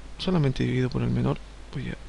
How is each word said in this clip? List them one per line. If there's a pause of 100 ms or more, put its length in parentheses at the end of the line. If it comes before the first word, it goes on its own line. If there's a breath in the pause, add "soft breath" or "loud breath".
(180)
solamente
divido
por
el
menor. (360)
Voy
a (120)